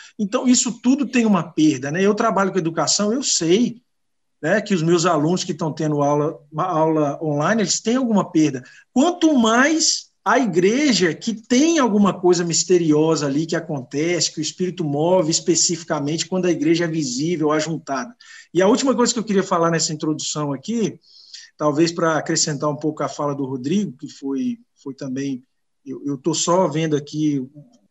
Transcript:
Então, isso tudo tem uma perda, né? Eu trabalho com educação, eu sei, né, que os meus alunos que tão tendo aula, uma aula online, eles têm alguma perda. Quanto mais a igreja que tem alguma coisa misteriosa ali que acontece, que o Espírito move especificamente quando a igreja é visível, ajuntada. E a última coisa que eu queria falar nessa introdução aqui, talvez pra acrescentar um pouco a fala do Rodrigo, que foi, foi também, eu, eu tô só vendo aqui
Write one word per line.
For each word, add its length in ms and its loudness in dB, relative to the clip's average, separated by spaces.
Então, 300 -2
isso 340 2
tudo 240 2
tem 200 0
uma 180 2
perda, 480 0
né? 100 0
Eu 140 4
trabalho 380 0
com 60 -2
educação, 520 -2
eu 120 -2
sei, 580 0
né, 200 0
que 120 -2
os 80 0
meus 240 2
alunos 380 2
que 100 -6
tão 200 -4
tendo 280 -2
aula, 380 0
uma 160 -4
aula 560 0
online, 420 0
eles 180 -2
têm 160 0
alguma 340 0
perda. 320 2
Quanto 440 2
mais 680 2
a 140 2
igreja 760 2
que 200 -6
tem 460 2
alguma 340 4
coisa 300 2
misteriosa 840 2
ali 220 -2
que 80 -2
acontece, 760 -2
que 80 -12
o 20 -4
Espírito 420 -6
move 480 2
especificamente 960 -2
quando 180 -2
a 60 2
igreja 320 2
é 40 -2
visível, 640 -2
ajuntada. 640 -4
E 80 2
a 60 4
última 260 2
coisa 180 2
que 60 -4
eu 60 -4
queria 180 0
falar 300 0
nessa 200 -2
introdução 640 -4
aqui, 460 -4
talvez 340 2
pra 260 0
acrescentar 520 -2
um 60 -2
pouco 260 -4
a 60 -2
fala 260 -4
do 120 -6
Rodrigo, 520 -4
que 100 -14
foi, 520 -6
foi 100 -12
também, 500 -8
eu, 220 -12
eu 120 -4
tô 160 -2
só 340 2
vendo 280 0
aqui 480 -2